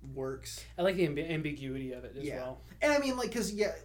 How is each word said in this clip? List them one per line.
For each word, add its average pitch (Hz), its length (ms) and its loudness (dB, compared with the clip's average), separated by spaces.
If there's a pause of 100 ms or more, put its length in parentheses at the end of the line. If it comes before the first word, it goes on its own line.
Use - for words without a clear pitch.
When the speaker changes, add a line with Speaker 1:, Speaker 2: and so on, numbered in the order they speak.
(140)
Speaker 1:
works. 131 500 -6 (140)
Speaker 2:
I 175 40 0
like 185 140 4
the 180 120 6
amb-, 147 220 0
ambiguity 135 640 -2
of 123 100 -10
it 120 140 -10
as 139 60 -6
Speaker 1:
Yeah. 143 140 -4
Speaker 2:
well. 127 240 -6 (200)
Speaker 1:
And 302 100 8
I 285 80 8
mean, 262 180 2
like, 240 140 0
'cause, 214 200 0
yeah, 208 220 2 (120)